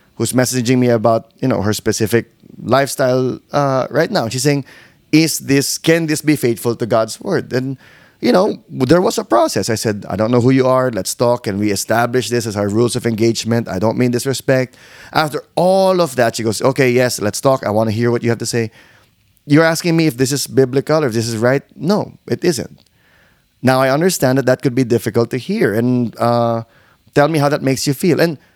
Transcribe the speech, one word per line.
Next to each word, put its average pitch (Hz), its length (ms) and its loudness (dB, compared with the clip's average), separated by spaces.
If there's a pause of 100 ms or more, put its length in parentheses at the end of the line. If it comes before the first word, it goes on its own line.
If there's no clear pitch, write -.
(160)
who's 117 160 -4
messaging 127 460 0
me 123 100 2
about, 113 500 2
you 135 80 -4
know, 101 160 0
her 107 100 0
specific 110 600 0 (300)
lifestyle, 127 760 0 (140)
uh, 135 380 0
right 151 200 -2
now. 147 180 -2
She's 123 140 -6
saying, 139 220 0 (480)
"Is 156 280 2
this, 135 380 0
can 165 280 2
this 151 160 -4
be 151 140 2
faithful 120 400 -2
to 120 100 -4
God's 113 340 -2
word?" 165 320 -4
And, 131 240 -4 (440)
you 240 120 2
know, 185 380 0
there 139 320 2
was 220 160 0
a 208 60 -4
process. 320 440 0
I 113 60 0
said, 104 340 -4
"I 95 80 -4
don't 110 140 0
know 123 100 4
who 123 100 4
you 131 160 2
are. 127 240 2
Let's 98 240 -6
talk. 120 300 0
Can 101 140 -4
we 104 120 0
establish 113 600 -2
this 120 160 -2
as 101 100 -6
our 104 120 0
rules 113 280 0
of 110 100 -4
engagement? 117 600 0
I 92 100 -6
don't 110 200 0
mean 123 120 2
disrespect." 131 640 -2 (360)
After 147 320 -2 (100)
all 185 460 2
of 139 160 -2
that, 117 200 0
she 120 60 -6
goes, 107 200 -2
"Okay, 131 280 2
yes, 123 300 0
let's 101 200 -4
talk. 135 260 0
I 107 40 0
wanna 110 220 0
hear 117 180 0
what 117 120 -2
you 117 80 0
have 110 100 -2
to 113 80 -6
say." 117 220 -2 (760)
You're 147 220 6
asking 165 280 0
me 165 140 2
if 120 60 -8
this 127 160 0
is 139 160 -4
biblical 135 560 2
or - 20 0
if 110 80 -2
this 113 140 -2
is 117 80 -4
right? 123 260 0 (140)
No, 175 500 -4
it - 160 -4
isn't. - 400 -4 (800)
Now, 131 180 2
I 131 100 2
understand 143 480 0
that 127 80 -2
that 127 160 2
could 131 120 0
be 127 100 0
difficult 117 460 0
to 135 80 -4
hear. 180 340 -2
And, 123 460 0
uh, 117 460 0 (500)
tell 147 140 4
me 160 100 -2
how 143 100 2
that 143 140 -2
makes 135 240 -2
you 143 80 0
feel. 175 260 0
And 170 180 0 (180)